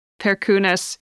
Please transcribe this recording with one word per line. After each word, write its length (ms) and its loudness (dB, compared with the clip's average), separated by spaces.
Perkunas 800 0